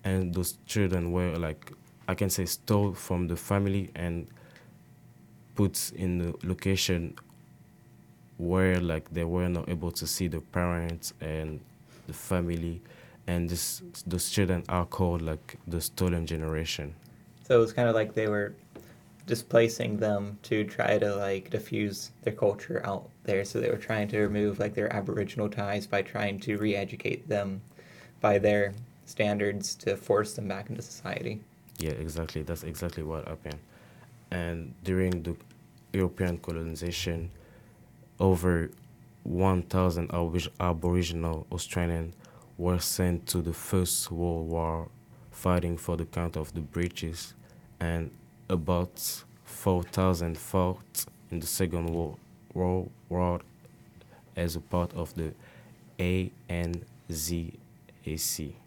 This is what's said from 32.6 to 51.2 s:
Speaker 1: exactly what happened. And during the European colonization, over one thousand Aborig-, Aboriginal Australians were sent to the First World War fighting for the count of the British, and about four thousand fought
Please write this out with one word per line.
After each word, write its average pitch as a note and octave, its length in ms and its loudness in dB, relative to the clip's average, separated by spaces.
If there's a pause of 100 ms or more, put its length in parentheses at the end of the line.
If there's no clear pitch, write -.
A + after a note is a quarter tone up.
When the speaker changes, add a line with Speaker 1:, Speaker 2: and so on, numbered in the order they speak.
Speaker 1:
exactly D#2+ 400 -6
what D#2 240 -6
happened. D2+ 320 -10 (720)
And E2+ 420 -4 (100)
during F#2 400 2
the E2 120 -4 (560)
European F2+ 460 0
colonization, E2+ 920 -4 (920)
over F2 520 4 (520)
one F#2 400 4
thousand F2 460 2
Aborig-, E2 400 0 (100)
Aboriginal E2+ 920 0
Australians E2+ 640 -2 (420)
were F2 220 2
sent F2 480 0
to F2 140 0
the E2 120 -2
First - 560 0
World E2+ 400 -2
War E2 380 0 (440)
fighting F2 460 2
for E2+ 200 -2
the E2 80 -2
count E2+ 320 -2
of D2+ 160 -6
the E2+ 80 -4
British, E2+ 720 -4 (480)
and E2 280 0 (400)
about F2 760 0 (200)
four F2+ 400 0
thousand E2+ 540 2
fought - 680 0 (240)